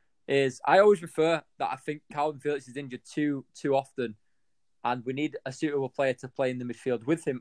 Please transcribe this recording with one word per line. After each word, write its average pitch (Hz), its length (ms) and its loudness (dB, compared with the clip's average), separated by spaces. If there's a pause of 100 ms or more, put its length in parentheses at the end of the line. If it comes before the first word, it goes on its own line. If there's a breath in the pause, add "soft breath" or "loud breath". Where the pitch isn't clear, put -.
(280)
Is 135 380 2
I 165 120 8
always 202 240 8
refer 160 400 2 (160)
that - 140 -2
I - 40 -6
think 151 260 -10 (100)
Calvin 147 280 -2
Phillips 143 280 -4
is 123 80 -16
injured 131 340 -10
too, 147 340 0 (100)
too 143 200 0
often, 127 400 -2 (680)
and 123 200 -2
we 131 80 -4
need 151 320 -4
a 131 80 -8
suitable 143 360 -2
player 135 260 0
to - 140 -12
play 131 220 -2
in 127 80 -4
the 123 60 -8
midfield 120 400 -4
with 160 220 -2
him 131 140 -4